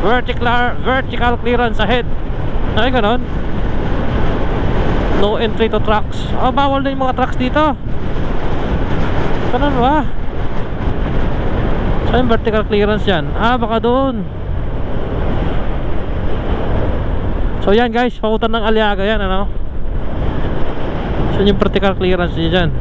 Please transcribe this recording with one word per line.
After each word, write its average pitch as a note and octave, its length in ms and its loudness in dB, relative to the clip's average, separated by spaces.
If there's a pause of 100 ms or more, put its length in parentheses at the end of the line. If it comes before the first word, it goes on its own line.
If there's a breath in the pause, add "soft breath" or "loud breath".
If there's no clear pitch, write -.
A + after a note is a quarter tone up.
Vertical, A#3+ 800 0
vertical B3 560 0
clearance A#3 400 0
ahead. A3 240 0 (720)
Ay, B3 160 2
ganun. A#3+ 320 0 (1900)
No G3+ 240 2
entry A3+ 320 0
to G#3 80 0
trucks. - 560 0
Ah, B3 160 2
bawal C4+ 320 0
na C4+ 80 -2
yung C4 160 -2
mga B3 80 -2
trucks B3+ 240 -2
dito. D4 320 0 (1800)
Ganun C4+ 240 2
ba? C4+ 240 2 (2000)
Saan A#3 80 4
yung A#3+ 160 2
vertical G#3+ 320 0
clearance G#3 400 2
yan? D3 240 0
Ah, A#3 240 2
baka A3+ 240 0
doon. A#3+ 480 -2 (3250)
So, G3 80 2
yan, A#3+ 160 4
guys, A#3+ 320 -2
pautang A3 320 0
ng A3+ 80 0
Aliaga G#3 480 0
yan, A3 160 0
ano? F#3+ 240 0 (1800)
Saan G3+ 160 2
yung G3 80 2
vertical G3 400 0
clearance F3+ 400 0
niya E3 160 0
dyan? F3 180 2 (100)